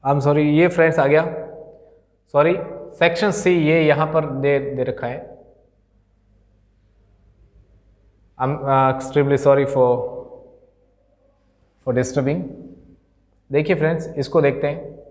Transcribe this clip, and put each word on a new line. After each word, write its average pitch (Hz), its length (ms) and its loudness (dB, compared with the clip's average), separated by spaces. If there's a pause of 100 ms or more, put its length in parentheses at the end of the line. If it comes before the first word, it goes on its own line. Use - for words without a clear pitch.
I'm 143 180 0
sorry, 147 220 2 (100)
ये 165 160 4
friends 160 300 2
आ 160 80 2
गया, 151 160 4 (1080)
Sorry, 156 220 4 (400)
section 170 380 0
सी 202 260 0
ये 160 220 2
यहाँ 151 260 2
पर 156 180 -2
दे, 139 340 -2
दे 131 240 -6
रखा 127 240 -6
है। 139 140 -10 (3250)
I'm, 131 160 -2 (100)
uh, 135 260 4
extremely 139 480 0
sorry 139 280 4
for, 131 220 2 (2000)
for 123 80 -2
disturbing। 135 460 -2 (1080)
देखिए 151 260 0
friends, 160 420 -2
इसको 147 240 0
देखते 139 260 2
हैं। - 240 -8 (200)